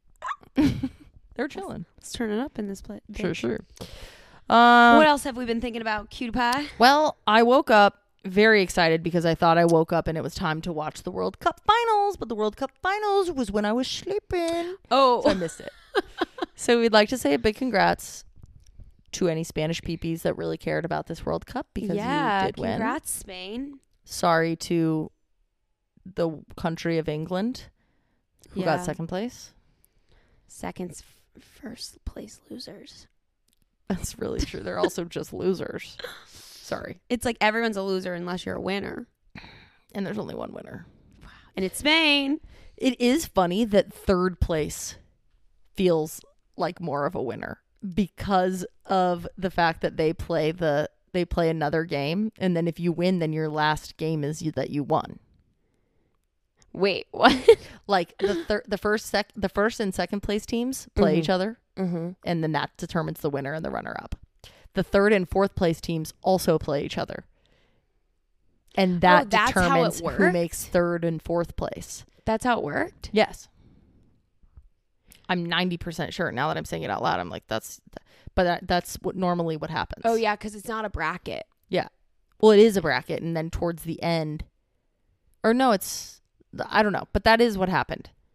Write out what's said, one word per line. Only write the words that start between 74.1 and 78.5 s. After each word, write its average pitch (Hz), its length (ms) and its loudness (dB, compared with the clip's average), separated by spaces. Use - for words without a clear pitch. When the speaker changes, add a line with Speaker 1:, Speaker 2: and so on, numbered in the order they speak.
Speaker 1:
I'm 175 180 -2
ninety 175 300 -2
percent 160 360 -8
sure. 170 200 -4
Now 131 160 -2
that 160 80 -4
I'm 160 80 -6
saying 165 180 -8
it - 80 -6
out - 120 -6
loud, 92 160 0
I'm 87 120 -8
like, - 180 -14
"That's - 320 -8
th-," - 160 -20
but 185 100 2
that, 175 240 -2